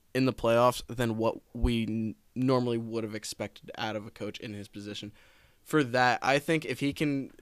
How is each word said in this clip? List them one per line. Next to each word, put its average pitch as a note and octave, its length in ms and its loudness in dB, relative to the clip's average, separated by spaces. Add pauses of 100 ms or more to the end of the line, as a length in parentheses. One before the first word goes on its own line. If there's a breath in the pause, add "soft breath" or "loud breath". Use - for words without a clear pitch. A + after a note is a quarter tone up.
(140)
in C3 120 4
the B2 80 4
playoffs A#2+ 540 4
than A#2 300 -2
what A2 200 0 (160)
we A#2 340 2
n-, A2 280 -2 (200)
normally B2 420 2
would A2+ 260 -4
have G#2+ 120 -6
expected - 600 -10
out A2 180 -4
of G#2 100 -6
a A2+ 60 -14
coach G#2 280 -10
in G#2+ 140 -10
his G2+ 140 -10
position. G#2 460 -12 (500 soft breath)
For D#3 200 2
that, B2 380 2
I C#3 160 4
think D#3 280 0
if B2 140 -4
he C#3 140 0
can C#3 380 -2 (100)